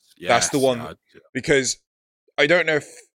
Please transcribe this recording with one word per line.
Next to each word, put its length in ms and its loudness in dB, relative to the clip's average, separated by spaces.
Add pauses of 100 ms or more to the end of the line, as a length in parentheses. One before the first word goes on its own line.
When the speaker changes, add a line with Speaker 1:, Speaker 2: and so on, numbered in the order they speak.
(200)
Speaker 1:
That's 300 0
the 80 -2
Speaker 2:
Yes, 80 2
Speaker 1:
one, 140 2
Speaker 2:
yeah. 400 -18 (140)
Speaker 1:
because 440 0 (600)
I 100 2
don't 180 2
know 100 0
if, 120 -4 (280)